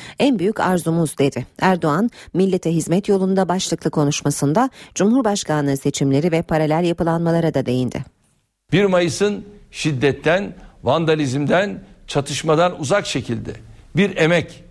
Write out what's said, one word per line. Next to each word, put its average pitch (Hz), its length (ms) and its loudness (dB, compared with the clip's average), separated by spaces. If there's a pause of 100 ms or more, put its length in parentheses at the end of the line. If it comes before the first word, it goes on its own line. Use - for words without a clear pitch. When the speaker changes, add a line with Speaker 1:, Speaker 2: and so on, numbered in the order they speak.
(200)
Speaker 1:
en 247 200 2
büyük 202 200 -2
arzumuz." 170 580 0
dedi. 131 300 0 (120)
Erdoğan, 180 500 2 (240)
millete 180 380 0
hizmet 170 380 0
yolunda 190 400 2
başlıklı 185 420 -2
konuşmasında 147 800 0 (260)
Cumhurbaşkanlığı 190 840 0
seçimleri 143 540 0
ve 165 100 2
paralel 156 420 0
yapılanmalara 165 680 0
da 135 120 0
değindi. 127 400 -2 (680)
Speaker 2:
Bir 202 140 4
Mayıs'ın 190 600 0 (260)
şiddetten, 151 840 0 (280)
vandalizmden, 151 1000 0 (240)
çatışmadan 156 720 0
uzak 185 260 0
şekilde 117 440 -6 (440)
bir 196 220 0
emek, 160 540 0